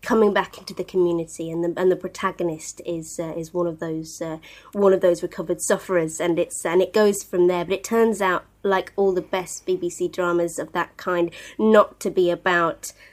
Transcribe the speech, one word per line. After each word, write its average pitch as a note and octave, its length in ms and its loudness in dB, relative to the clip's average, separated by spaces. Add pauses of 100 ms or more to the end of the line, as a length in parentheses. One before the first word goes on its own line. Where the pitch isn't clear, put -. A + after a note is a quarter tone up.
coming A3 320 4
back F#3+ 240 -2
into - 160 -14
the F#3 100 -6
community, E3+ 680 -2
and E3 120 -4
the, E3+ 160 -2
and F#3 140 4
the F3 40 0
protagonist F3+ 880 -6
is, E3 340 -8
uh, E3 160 -8
is E3 160 -10
one F3 140 -2
of E3 140 -6
those, D#3+ 420 -8
uh, D#3+ 160 -8 (340)
one G3 220 4
of F#3 80 0
those F3 200 4
recovered F3 380 -6
sufferers, F3 580 -2
and E3+ 200 0
it's, - 260 -4
and F3 160 2
it F#3 140 0
goes G#3 280 4
from F3+ 260 2
there. F3 180 0
But F#3 80 -4
it F#3+ 100 -4
turns A3+ 380 2
out, F#3 240 0 (160)
like G3 320 0
all G3 200 2
the F3 80 -2
best - 420 -6
B F#3 100 -2
B F3+ 140 -4
C F3 180 -4
dramas F3 520 -2
of D#3 140 -8
that F3 260 -4
kind, F3 320 -2 (280)
not G#3+ 420 6
to F#3+ 100 -4
be F3 200 2
about E3+ 600 0 (200)